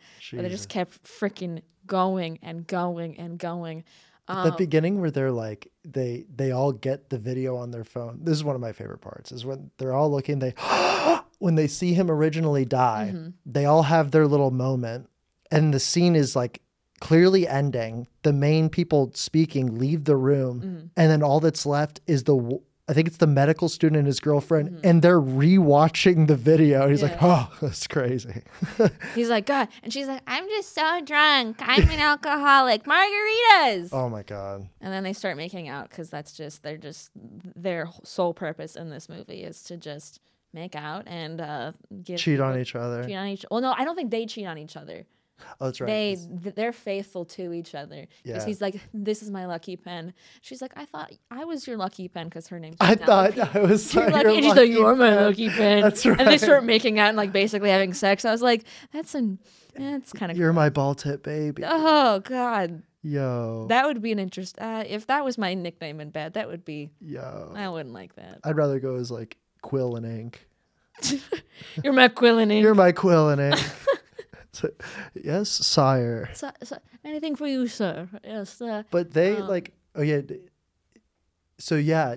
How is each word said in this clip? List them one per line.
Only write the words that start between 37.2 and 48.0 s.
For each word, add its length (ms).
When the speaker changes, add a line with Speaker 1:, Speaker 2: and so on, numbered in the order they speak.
Speaker 1:
their 320
sole 300
purpose 440
in 120
this 200
movie 340
is 200
to 120
just 460
make 220
out 320
and, 340
uh, 320
give 160
Speaker 2:
Cheat 200
on 140
Speaker 1:
people 80
Speaker 2:
each 140
other. 280
Speaker 1:
Cheat 140
on 100
each, 240
well, 100
no, 160
I 60
don't 140
think 140
they 140
cheat 220
on 100
each 200
other. 280
Speaker 2:
Oh, 40
that's 140
right, 60
Speaker 1:
They, 300
Speaker 2:
'cause 120
Speaker 1:
th-, 100
they're 180
faithful 520
to 280
each 220
other. 320